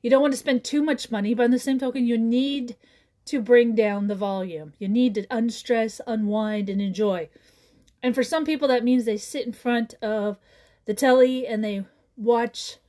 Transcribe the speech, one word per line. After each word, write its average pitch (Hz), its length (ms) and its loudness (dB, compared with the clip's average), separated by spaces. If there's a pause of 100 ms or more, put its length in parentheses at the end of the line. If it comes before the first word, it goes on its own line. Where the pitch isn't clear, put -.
You 240 80 -2
don't 269 120 6
want 285 120 4
to - 40 -4
spend 262 280 0
too 294 180 0
much 302 260 -2
money, 214 240 -2
but 233 100 2
on 240 80 4
the 247 80 4
same 262 200 0
token, 254 260 -2
you 233 120 2
need 247 580 0 (480)
to 269 180 -4
bring 240 320 6
down 202 340 0
the 202 80 -2
volume. 185 640 -6
You 196 100 -4
need 233 260 2
to 196 160 -4
unstress, 226 720 -2
unwind, 214 640 -2
and 196 120 -2
enjoy. 190 480 -2 (760)
And 247 100 0
for 254 100 0
some 320 200 -2
people, 294 240 -2
that 247 160 2
means 247 220 2
they 214 100 0
sit 247 300 -8
in 233 80 -8
front 240 480 -2
of 208 360 -2 (460)
the 214 100 -4
telly 254 540 4
and 214 160 -4
they 196 220 -4 (320)
watch 233 720 -2